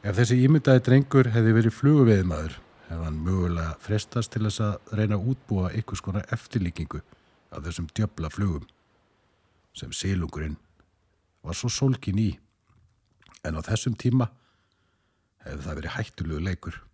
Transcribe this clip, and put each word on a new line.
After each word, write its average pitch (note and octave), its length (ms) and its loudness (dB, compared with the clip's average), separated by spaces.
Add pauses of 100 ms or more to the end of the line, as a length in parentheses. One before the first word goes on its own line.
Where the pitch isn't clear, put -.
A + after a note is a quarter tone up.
Ef G2 160 -4
þessi B2 300 4
ímyndaði C#3 400 6
drengur C3 480 4
hefði A2+ 240 4
verið A2+ 180 2
fluguveiðimaður, G2 800 4 (320)
hefði E2 160 -8
hann D#2 220 -6
mögulega E2+ 580 -2
freistast G#2+ 480 -4
til G#2+ 140 -2
þess G#2+ 180 -2
að G#2 320 -4
reyna G#2+ 220 2
að G#2 160 -2
útbúa F#2 400 -2
einhvers G#2+ 300 -6
konar F#2+ 280 -4
eftirlíkingu F2 720 -6 (500)
af - 140 -12
þessum E2+ 260 -8
djöfla E2 400 -4
flugum, F2+ 320 -2 (1120)
sem - 160 -12
silungurinn D#2 640 -4 (880)
var - 140 -6
svo B2 100 -4
sólginn A#2 540 0
í. G#2 80 2 (1120)
En D#2 140 -6
á - 40 -6
þessum - 360 -2
tíma B2 320 0 (1120)
hefði C#2 220 -12
það D2 140 -8
verið - 180 -8
hættulegur D#2+ 500 -6
leikur. - 320 -8 (140)